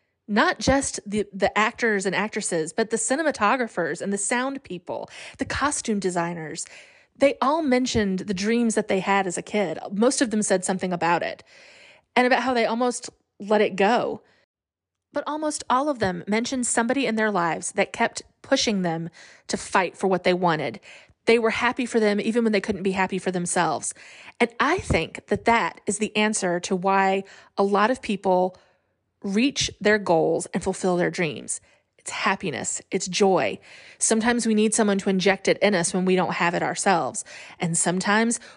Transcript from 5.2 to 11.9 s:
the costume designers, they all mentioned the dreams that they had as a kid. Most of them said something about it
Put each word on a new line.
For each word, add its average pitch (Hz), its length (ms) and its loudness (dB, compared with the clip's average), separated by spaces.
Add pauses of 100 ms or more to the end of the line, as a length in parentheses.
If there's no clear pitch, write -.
the 269 60 -4
costume 240 560 -2
designers, 170 680 -4 (500)
they 277 240 4
all 302 220 2
mentioned 240 580 0
the 202 140 -4
dreams 220 420 2
that 214 120 0
they 190 120 0
had 196 260 2
as 175 100 -4
a - 60 -6
kid. 190 360 -2 (140)
Most 233 300 2
of 240 80 0
them 214 120 0
said 185 220 0
something 185 280 -2
about 170 300 0
it - 220 -8 (720)